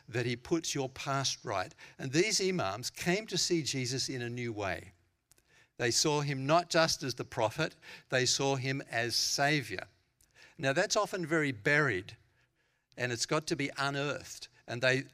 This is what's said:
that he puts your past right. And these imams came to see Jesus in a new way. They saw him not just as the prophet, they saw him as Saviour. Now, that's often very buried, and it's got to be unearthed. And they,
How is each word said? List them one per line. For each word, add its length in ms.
that 180
he 80
puts 400
your 140
past 560
right. 280
And 100
these 300
imams 500
came 380
to 100
see 240
Jesus 460
in 140
a 60
new 240
way. 380
They 120
saw 320
him 240
not 240
just 320
as 100
the 140
prophet, 500
they 160
saw 320
him 340
as 240
Saviour. 680
Now, 160
that's 240
often 300
very 260
buried, 640
and 160
it's 140
got 220
to 80
be 200
unearthed. 720
And 120
they, 220